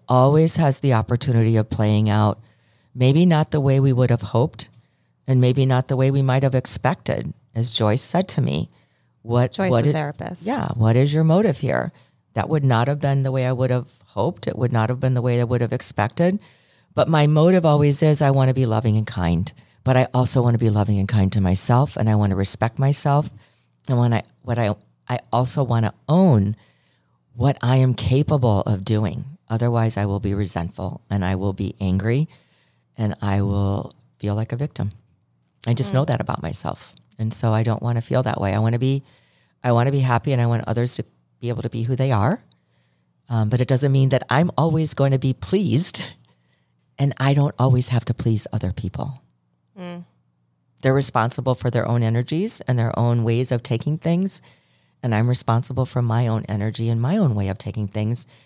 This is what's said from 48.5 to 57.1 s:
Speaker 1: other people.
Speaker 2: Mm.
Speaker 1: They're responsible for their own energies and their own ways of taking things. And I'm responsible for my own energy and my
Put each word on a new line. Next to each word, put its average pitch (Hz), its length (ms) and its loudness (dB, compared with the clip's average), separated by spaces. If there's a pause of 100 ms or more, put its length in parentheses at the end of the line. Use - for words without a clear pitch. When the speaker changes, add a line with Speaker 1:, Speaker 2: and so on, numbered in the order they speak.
Speaker 1:
other 92 200 -4
people. - 480 -8 (580)
Speaker 2:
Mm. 175 260 -12 (800)
Speaker 1:
They're 131 120 2
responsible 127 600 0
for 123 160 -4
their 117 160 -2
own 120 160 0
energies 123 600 -2
and 127 140 -2
their 117 220 0
own 120 240 2
ways 117 300 0
of 120 100 -2
taking 147 360 -4
things. 175 440 -4 (580)
And 117 140 -2
I'm 110 140 2
responsible 123 580 -2
for 123 160 -4
my 117 240 0
own 110 220 -2
energy 110 400 -4
and 117 120 -2
my 139 160 -2